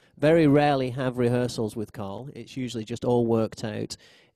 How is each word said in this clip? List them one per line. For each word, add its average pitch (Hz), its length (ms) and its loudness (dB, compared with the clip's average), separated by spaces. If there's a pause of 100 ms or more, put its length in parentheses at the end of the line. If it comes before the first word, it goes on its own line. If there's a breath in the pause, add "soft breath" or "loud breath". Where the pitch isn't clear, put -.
(180 soft breath)
Very 160 300 4
rarely 139 420 4
have 127 280 -4
rehearsals 120 580 0
with 107 160 -8
Carl. 104 420 -10
It's - 220 -16
usually 117 280 -8
just 120 200 -10
all 123 200 4
worked 113 400 0
out 110 320 -8 (400 soft breath)